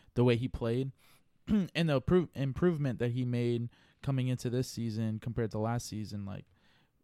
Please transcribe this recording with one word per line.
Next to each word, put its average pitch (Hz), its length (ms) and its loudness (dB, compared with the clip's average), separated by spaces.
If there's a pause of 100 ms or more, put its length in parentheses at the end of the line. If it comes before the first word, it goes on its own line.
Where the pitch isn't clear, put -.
(140)
the 120 100 6
way 123 120 6
he 120 120 -2
played 123 440 -2 (300)
<clears throat> - 260 -20
and 175 400 2
the 139 140 4
appro-, 180 320 4
improvement 143 640 0
that 120 140 0
he 127 120 0
made 120 460 0 (320)
coming 131 260 0
into 123 220 -2
this 123 180 0
season 110 500 -2
compared 113 340 -2
to 110 60 -4
last 117 300 -2
season. 104 380 -8
Like, 95 180 -10 (600)